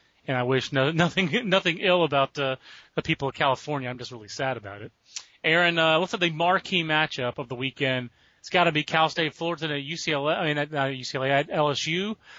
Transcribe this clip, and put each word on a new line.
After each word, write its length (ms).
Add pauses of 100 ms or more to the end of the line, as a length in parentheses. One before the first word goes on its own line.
(280)
and 80
I 60
wish 280
no, 200
<laughs> 20
nothing, 560
nothing 300
ill 260
about, 340
uh, 180 (380)
the 80
people 260
of 60
California. 540
I'm 100
just 140
really 160
sad 300
about 240
it. 100 (500)
Aaron, 360
uh, 200
looks 140
like 80
the 100
marquee 540
matchup 540
of 100
the 80
weekend, 540 (300)
it's 100
gotta 200
be 140
Cal 240
State 260
Fullerton 380
at 100
U 140
C 160
L 160
A, 60
I 120
mean, 120
at, 120
not 200
at 60
U 60
C 160
L 60
A, 60
at 200
L 200
S 180
U, 280 (220)